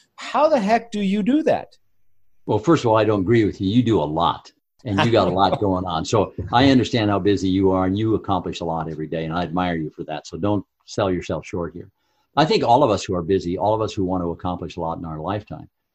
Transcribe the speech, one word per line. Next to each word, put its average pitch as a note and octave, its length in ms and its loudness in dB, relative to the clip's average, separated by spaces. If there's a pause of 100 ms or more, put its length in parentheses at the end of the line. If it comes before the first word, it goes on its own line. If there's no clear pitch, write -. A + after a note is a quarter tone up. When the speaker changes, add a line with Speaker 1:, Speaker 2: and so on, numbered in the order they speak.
(160)
Speaker 1:
How D4 320 0
the D4+ 100 4
heck A3+ 320 0
do G#3 100 -4
you G3+ 220 0
do C4+ 220 2
that? - 340 -2 (680)
Speaker 2:
Well, G#2+ 140 0
first E3 260 2
of A#2 60 4
all, A2 60 6
I A2 80 4
don't G#2+ 160 2
agree A2 240 2
with F#2 160 -4
you. F#2+ 80 0
You A#2+ 160 2
do G#2 180 2
a - 20 0
lot, D#2 460 -2 (340)
and G2+ 200 -4
you A#2 80 2
got G2 160 4
a - 20 -2
lot F#2 300 2
Speaker 1:
<laughs> - 0 -
Speaker 2:
going F#2 240 0
on. E2 200 -4
So G2+ 300 0 (180)
I C3+ 180 6
understand A2+ 400 2
how G2 100 0
busy F#2+ 280 2
you F#2+ 220 4
are, F#2 160 2
and F#2+ 100 0
you A2 200 0
accomplish F2+ 440 -4
a F2 40 -6
lot E2 260 -4
every D#2 160 -8
day, D#2+ 200 -6
and D#2+ 60 -6
I F2 100 -4
admire F2 340 -4
you D#2 140 -6
for F2 140 -14
that. D2+ 220 -12
So E2 120 -14
don't G2+ 280 -2 (200)
sell G#2 220 -2
yourself E2+ 380 -4
short E2 260 -8
here. F2 160 -16 (480)
I D3 80 4
think E3+ 180 2
all B2 220 4
of A#2 60 2
us F#2+ 120 0
who F#2 120 -4
are F2 80 -2
busy, F2 360 0
all G#2+ 160 0
of A2 60 -2
us G#2 120 -4
who G2 120 -2
want F2+ 180 -2
to E2+ 80 -4
accomplish F2 460 -8
a F2 40 -8
lot E2 180 -6
in F2 60 -10
our D#2+ 140 -10
lifetime, F#2 500 -8 (260)